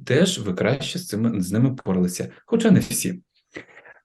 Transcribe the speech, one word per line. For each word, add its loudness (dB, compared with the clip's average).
теж 2
ви -4
краще -2
з -12
цими, -2
з -4
ними 2
впоралися, -2
хоча 2
не 8
всі. -6